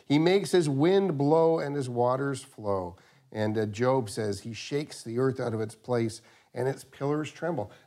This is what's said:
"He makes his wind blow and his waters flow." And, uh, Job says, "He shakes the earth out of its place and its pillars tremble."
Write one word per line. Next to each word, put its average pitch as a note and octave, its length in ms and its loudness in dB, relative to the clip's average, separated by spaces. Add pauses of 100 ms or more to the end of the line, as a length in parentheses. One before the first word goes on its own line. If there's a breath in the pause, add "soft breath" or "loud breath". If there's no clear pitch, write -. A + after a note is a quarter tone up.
"He C#3+ 140 2
makes F3 320 4
his F3 180 4
wind E3+ 480 2
blow D#3+ 420 4
and C#3+ 160 -4
his C3+ 140 -4
waters B2+ 540 0
flow." F#2+ 540 -4 (360 soft breath)
And, G#2+ 240 -2
uh, A2 80 0
Job A#2 460 0
says, G2+ 300 -4
"He A#2 120 -12
shakes - 500 -8
the A#2 160 -6
earth C3 220 0
out A#2+ 140 -2
of A2 60 -4
its A2 140 -6
place A#2 460 -2 (320 soft breath)
and B2 160 -2
its C3+ 160 -6
pillars C#3+ 480 -4
tremble." D#3+ 400 -6 (140 loud breath)